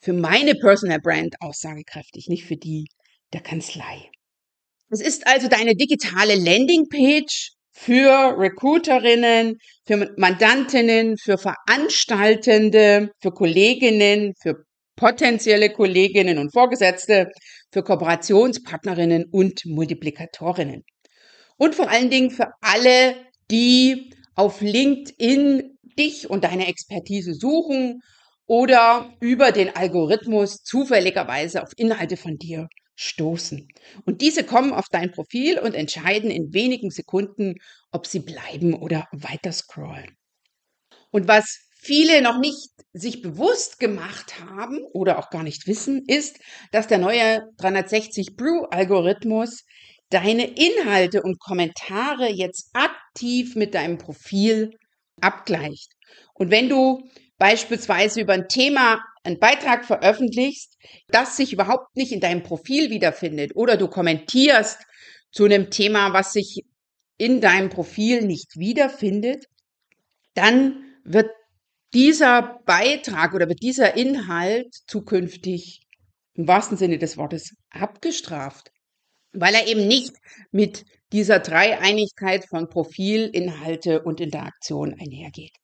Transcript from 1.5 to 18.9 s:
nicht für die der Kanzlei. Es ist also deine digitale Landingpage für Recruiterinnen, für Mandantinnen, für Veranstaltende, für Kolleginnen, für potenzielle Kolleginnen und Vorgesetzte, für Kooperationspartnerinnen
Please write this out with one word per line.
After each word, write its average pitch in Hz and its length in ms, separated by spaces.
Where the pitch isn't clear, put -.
nicht 170 180
für 156 120
die 156 280
der 160 100
Kanzlei. - 680
Es 214 120
ist - 260
also 254 200
deine 226 280
digitale 202 600
Landingpage 285 1160
für 269 680
Recruiterinnen, 233 1200
für 202 320
Mandantinnen, 226 1000
für 196 200
Veranstaltende, 214 1700
für 185 100
Kolleginnen, 208 1080
für - 220
potenzielle 226 760
Kolleginnen 190 720
und 147 120
Vorgesetzte, 202 800
für 190 120
Kooperationspartnerinnen 170 1500